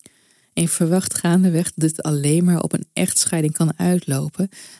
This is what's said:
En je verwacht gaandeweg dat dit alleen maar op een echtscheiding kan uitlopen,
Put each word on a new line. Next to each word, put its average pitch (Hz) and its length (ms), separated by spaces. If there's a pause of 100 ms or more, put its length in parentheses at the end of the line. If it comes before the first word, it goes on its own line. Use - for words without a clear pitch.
(540)
En 165 80
je 170 80
verwacht 180 440
gaandeweg 175 500
dat 160 260
dit 160 120
alleen 151 420
maar 175 180
op - 120
een - 200
echtscheiding 160 600
kan 160 260
uitlopen, 175 680 (300)